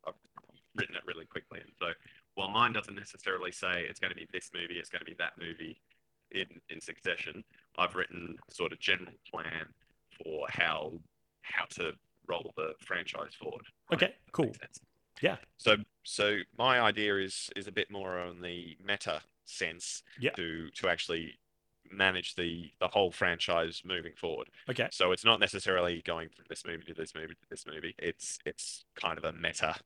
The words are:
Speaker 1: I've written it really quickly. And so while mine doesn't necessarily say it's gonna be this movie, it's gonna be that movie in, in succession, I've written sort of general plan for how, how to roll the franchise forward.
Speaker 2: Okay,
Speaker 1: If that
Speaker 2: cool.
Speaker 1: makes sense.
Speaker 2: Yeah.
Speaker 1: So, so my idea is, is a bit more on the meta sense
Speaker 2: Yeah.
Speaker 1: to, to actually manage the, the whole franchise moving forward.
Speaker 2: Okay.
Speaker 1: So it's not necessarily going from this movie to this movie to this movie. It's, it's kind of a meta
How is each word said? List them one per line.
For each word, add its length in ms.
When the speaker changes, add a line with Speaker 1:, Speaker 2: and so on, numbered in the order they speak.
Speaker 1:
I've 80
written 180
it 120
really 180
quickly. 360
And 180
so 140
while 160
mine 220
doesn't 220
necessarily 580
say 360
it's 100
gonna 160
be 180
this 220
movie, 240
it's 120
gonna 140
be 140
that 200
movie 420
in, 140
in 120
succession, 640
I've 160
written 420
sort 220
of 80
general 320
plan 360
for 260
how, 440
how 220
to 160
roll 280
the 240
franchise 600
forward. 240
Speaker 2:
Okay, 140
Speaker 1:
If 40
that 220
Speaker 2:
cool. 140
Speaker 1:
makes 120
sense. 220
Speaker 2:
Yeah. 140
Speaker 1:
So, 180
so 360
my 220
idea 360
is, 400
is 120
a 40
bit 180
more 280
on 240
the 420
meta 380
sense 580
Speaker 2:
Yeah. 140
Speaker 1:
to, 380
to 180
actually 500
manage 420
the, 360
the 80
whole 240
franchise 720
moving 320
forward. 320
Speaker 2:
Okay. 220
Speaker 1:
So 220
it's 120
not 140
necessarily 680
going 260
from 180
this 180
movie 200
to 80
this 200
movie 200
to 140
this 160
movie. 340
It's, 460
it's 400
kind 220
of 60
a 80
meta 540